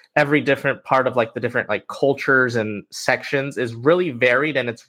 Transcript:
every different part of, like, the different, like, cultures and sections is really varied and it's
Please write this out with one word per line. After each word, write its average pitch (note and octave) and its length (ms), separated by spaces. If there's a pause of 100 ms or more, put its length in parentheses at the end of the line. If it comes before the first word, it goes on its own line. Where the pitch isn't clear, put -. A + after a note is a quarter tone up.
(140)
every D3 280
different C3+ 420
part C3 220
of, A#2+ 100
like, A#2 160
the - 80
different, A#2+ 300
like, G#2 180
cultures C3 680
and G#2+ 360
sections C3+ 680
is A#2 180
really D#3+ 360
varied B2+ 480
and A#2+ 100
it's - 200